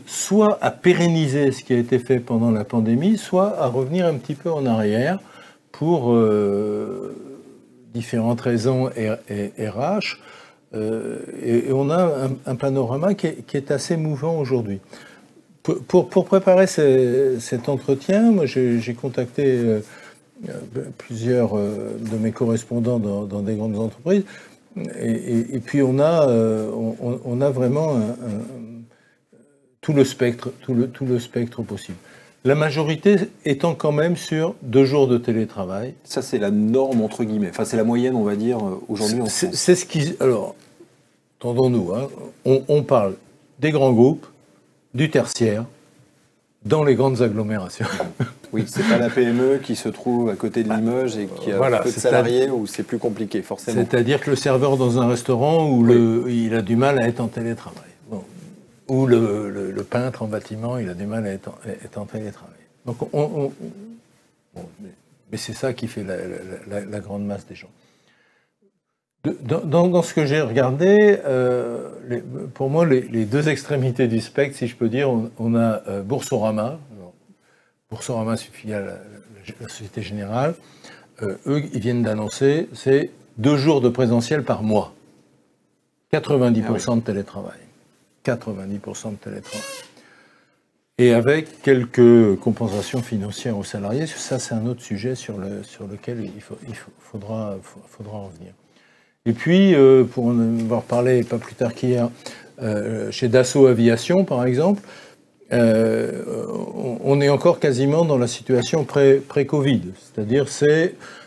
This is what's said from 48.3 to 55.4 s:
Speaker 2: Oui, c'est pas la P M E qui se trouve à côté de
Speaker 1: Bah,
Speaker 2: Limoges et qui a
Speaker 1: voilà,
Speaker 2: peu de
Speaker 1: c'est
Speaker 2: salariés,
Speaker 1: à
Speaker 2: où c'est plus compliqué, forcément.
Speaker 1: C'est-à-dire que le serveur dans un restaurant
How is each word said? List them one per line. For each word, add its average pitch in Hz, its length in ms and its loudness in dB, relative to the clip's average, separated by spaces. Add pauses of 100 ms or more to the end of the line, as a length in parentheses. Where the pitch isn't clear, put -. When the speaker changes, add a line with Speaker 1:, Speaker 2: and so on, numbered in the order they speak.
Speaker 2:
Oui, 110 120 -2
c'est - 220 -2
pas - 100 4
la 117 120 0
P 127 140 2
M 120 180 2
E 135 160 4
qui 135 180 -6
se - 140 -6
trouve 117 400 -2
à 101 60 -4
côté 113 280 -2
de 107 60 -2
Speaker 1:
Bah, 110 80 0
Speaker 2:
Limoges 117 400 -2
et 104 100 -6 (140)
qui - 100 -4
a 98 60 -2
Speaker 1:
voilà, - 220 2
Speaker 2:
peu 123 100 0
de 120 40 -2
Speaker 1:
c'est - 60 -6
Speaker 2:
salariés, 123 480 2
Speaker 1:
à 135 60 -2
Speaker 2:
où 113 120 -2
c'est 101 180 -8
plus 117 140 -6
compliqué, 104 440 -4
forcément. 113 340 -8
Speaker 1:
C'est-à-dire 123 460 2
que - 80 -4
le 135 80 2
serveur 135 400 2
dans 120 240 2
un 117 80 2
restaurant 139 600 0